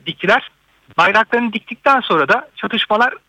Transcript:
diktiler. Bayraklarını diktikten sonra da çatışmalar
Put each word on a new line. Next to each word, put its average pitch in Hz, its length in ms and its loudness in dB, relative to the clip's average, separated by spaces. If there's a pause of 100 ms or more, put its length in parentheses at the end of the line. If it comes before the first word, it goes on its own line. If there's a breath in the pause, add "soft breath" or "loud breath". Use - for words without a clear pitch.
diktiler. 202 440 -2 (480)
Bayraklarını 214 540 0
diktikten 254 480 0
sonra 151 280 0
da 254 280 0
çatışmalar 220 580 -2 (140)